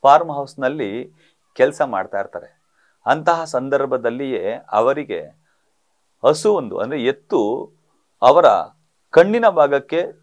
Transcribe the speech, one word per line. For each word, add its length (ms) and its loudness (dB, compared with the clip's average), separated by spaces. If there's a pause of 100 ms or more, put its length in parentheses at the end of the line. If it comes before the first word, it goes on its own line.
ಫಾರ್ಮ್ 280 4
ಹೌಸ್‌ನಲ್ಲಿ 800 -8 (400)
ಕೆಲಸ 300 0
ಮಾಡ್ತಾ 380 -6
ಇರ್ತಾರೆ. 420 -14 (440)
ಅಂತಹ 380 -2
ಸಂದರ್ಭದಲ್ಲಿಯೇ 1080 -4 (160)
ಅವರಿಗೆ 500 -2 (1040)
ಹಸು 300 2
ಒಂದು, 240 -6
ಅಂದ್ರೆ 260 -6
ಎತ್ತು 680 -4 (500)
ಅವರ 220 6 (680)
ಕಣ್ಣಿನ 380 4
ಭಾಗಕ್ಕೆ 580 0 (160)